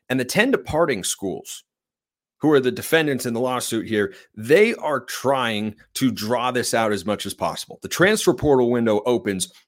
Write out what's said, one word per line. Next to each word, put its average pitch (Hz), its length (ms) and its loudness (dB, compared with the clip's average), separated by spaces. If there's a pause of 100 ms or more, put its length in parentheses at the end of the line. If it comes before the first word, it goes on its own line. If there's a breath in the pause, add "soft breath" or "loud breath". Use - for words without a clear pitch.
And 127 100 0
the 127 60 -2
ten 220 260 0
departing 151 540 -2
schools, - 580 -8 (800)
who 151 100 4
are 143 80 8
the 127 120 0
defendants 139 540 0
in 120 80 -4
the 113 60 -2
lawsuit 123 480 -4
here, 104 260 0 (220 loud breath)
they 160 400 4
are 143 240 -2
trying 113 760 -2 (180 soft breath)
to 131 180 0
draw 117 400 -2
this 123 220 -2
out 113 180 2
as 95 140 -4
much 101 200 -4
as 98 80 -8
possible. - 480 -8
The - 60 -12
transfer 190 460 2
portal 127 360 2
window 117 360 2
opens 110 440 -2 (180 soft breath)